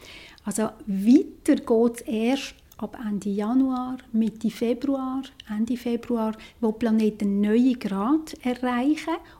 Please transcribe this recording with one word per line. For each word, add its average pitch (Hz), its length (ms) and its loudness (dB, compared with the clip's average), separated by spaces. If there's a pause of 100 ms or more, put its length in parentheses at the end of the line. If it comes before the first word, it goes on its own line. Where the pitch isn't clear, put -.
(440)
Also 214 280 -2 (140)
weiter 233 720 4
geht's 233 460 2
erst 240 540 -2 (220)
ab - 200 -10 (100)
Ende 202 220 -4
Januar, 254 680 0 (120)
Mitte 220 380 0
Februar, 262 720 -2 (260)
Ende 220 300 -2
Februar, 233 580 -2 (240)
wo 220 140 2
Planeten 214 680 2
neue 233 360 4
Grade 226 640 -2
erreichen 254 760 -2 (240)